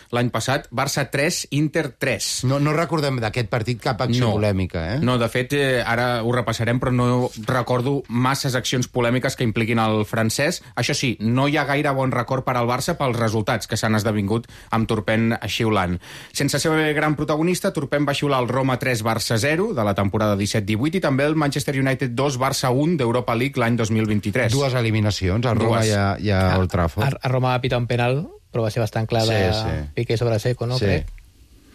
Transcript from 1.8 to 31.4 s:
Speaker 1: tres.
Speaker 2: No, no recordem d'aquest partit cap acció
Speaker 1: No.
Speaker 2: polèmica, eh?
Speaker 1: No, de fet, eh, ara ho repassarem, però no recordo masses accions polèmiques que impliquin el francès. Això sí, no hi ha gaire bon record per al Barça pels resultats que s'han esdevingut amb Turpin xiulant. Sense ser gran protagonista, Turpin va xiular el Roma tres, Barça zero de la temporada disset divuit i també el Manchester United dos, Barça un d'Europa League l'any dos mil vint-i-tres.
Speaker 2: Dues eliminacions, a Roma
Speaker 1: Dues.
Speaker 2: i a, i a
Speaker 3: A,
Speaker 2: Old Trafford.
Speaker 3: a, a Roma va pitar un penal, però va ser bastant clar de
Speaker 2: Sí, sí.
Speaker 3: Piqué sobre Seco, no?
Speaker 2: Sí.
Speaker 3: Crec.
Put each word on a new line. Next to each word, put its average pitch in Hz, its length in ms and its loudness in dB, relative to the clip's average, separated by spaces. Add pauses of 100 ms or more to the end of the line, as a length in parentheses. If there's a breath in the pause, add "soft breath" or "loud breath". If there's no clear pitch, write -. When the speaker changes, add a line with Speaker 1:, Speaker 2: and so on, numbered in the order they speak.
Speaker 1:
tres. - 480 -2
Speaker 2:
No, 139 160 2
no 151 160 2
recordem 147 400 0
d'aquest 113 320 -2
partit 117 320 -2
cap 131 240 0
acció 120 220 2
Speaker 1:
No. 107 100 2
Speaker 2:
polèmica, 95 560 0
eh? 151 80 -2
Speaker 1:
No, 127 160 2
de 117 100 2
fet, 127 300 -2
eh, 131 240 2
ara 117 400 0
ho 117 80 0
repassarem, 117 480 0
però 123 160 0
no 123 360 2 (120)
recordo 123 460 0 (200)
masses 127 460 0
accions 127 380 0
polèmiques 123 420 0
que 127 120 -2
impliquin 113 340 0
el 110 240 2
francès. 127 540 0 (180 loud breath)
Això 127 160 0
sí, 127 280 0
no 120 280 2
hi 147 80 2
ha 143 80 2
gaire 143 320 0
bon 131 160 0
record 123 320 -2
per 135 140 -2
al 120 100 2
Barça 131 300 -2
pels 127 180 0
resultats 113 500 0
que 113 140 -4
s'han 110 160 2
esdevingut 107 480 0 (320 loud breath)
amb 113 100 2
Turpin 113 460 0 (160)
xiulant. 98 480 0 (400 loud breath)
Sense 143 240 0
ser 156 320 2
gran 151 240 0
protagonista, 160 560 0
Turpin 143 320 0
va 143 80 2
xiular 139 320 0
el 113 80 -2
Roma 131 260 2
tres, 123 240 -2
Barça 113 380 0
zero 160 320 0
de 123 160 0
la 98 80 2
temporada 104 400 2
disset 101 320 -2
divuit 120 260 0
i 190 60 0
també 139 240 2
el 151 100 2
Manchester 143 460 0
United 135 320 0
dos, 131 260 0
Barça 131 300 0
un 151 320 2
d'Europa 120 340 0
League 139 220 0
l'any 120 240 2
dos 107 100 0
mil 110 140 2
vint-i-tres. 107 480 0
Speaker 2:
Dues 135 240 2
eliminacions, 107 720 0
a 107 80 2
Roma 113 240 2
Speaker 1:
Dues. 110 80 2
Speaker 2:
i 104 80 2
a, 101 80 2 (160)
i 104 80 -2
a 95 140 2 (100)
Speaker 3:
A, 92 80 2
Speaker 2:
Old 92 100 0
Trafford. 90 380 0
Speaker 3:
a, - 160 -4
a 127 80 0
Roma 127 240 2
va 123 80 -2
pitar 123 160 0
un 120 80 -2
penal, 123 380 0 (260)
però 113 160 0
va - 20 -2
ser 117 140 -2
bastant 113 240 -2
clar 113 160 2
de 110 240 2
Speaker 2:
Sí, 107 160 0
sí. 78 320 -4
Speaker 3:
Piqué 120 240 -2
sobre 113 180 0
Seco, 120 300 -2
no? 127 80 -2
Speaker 2:
Sí. 110 80 -2
Speaker 3:
Crec. 90 240 0 (680)